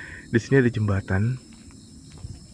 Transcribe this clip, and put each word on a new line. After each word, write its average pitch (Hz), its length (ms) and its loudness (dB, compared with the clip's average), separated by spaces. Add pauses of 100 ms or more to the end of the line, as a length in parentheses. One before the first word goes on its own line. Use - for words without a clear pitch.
(320)
Di 117 80 4
sini 135 240 4
ada 117 80 4
jembatan. 104 640 0 (1160)